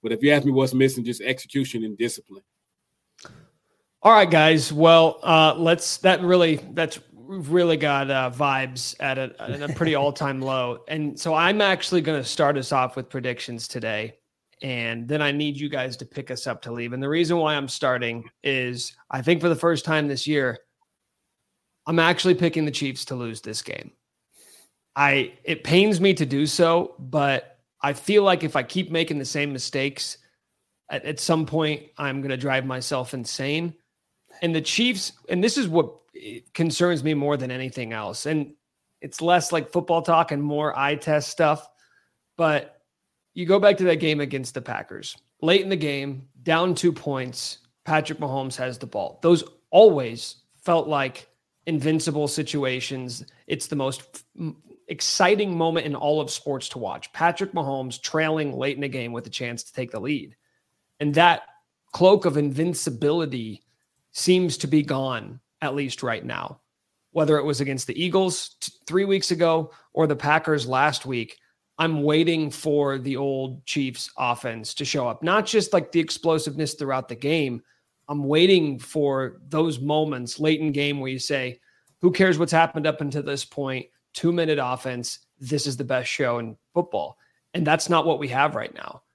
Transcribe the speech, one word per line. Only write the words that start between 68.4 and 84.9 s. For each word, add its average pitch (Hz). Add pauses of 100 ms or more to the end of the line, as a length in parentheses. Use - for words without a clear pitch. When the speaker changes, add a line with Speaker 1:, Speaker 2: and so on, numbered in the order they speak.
Speaker 2:
t-, - (160)
three 190
weeks 196
ago 165 (220)
or 160
the 147
Packers 147
last 131
week, 120 (420)
I'm 160
waiting 156
for 143
the 131
old 135
Chiefs -
offense 120
to -
show 131
up. 113
Not 196
just, 214
like, 175
the 170
explosiveness 156
throughout 135
the 123
game. 135 (460)
I'm 147
waiting 156
for 135
those 156
moments 143
late 156
in 156
game 143
where 131
you 131
say, 127 (420)
"Who 180
cares 180
what's 165
happened 160
up 151
until 143
this 139
point? 135 (300)
Two-minute 165
offense. 123 (200)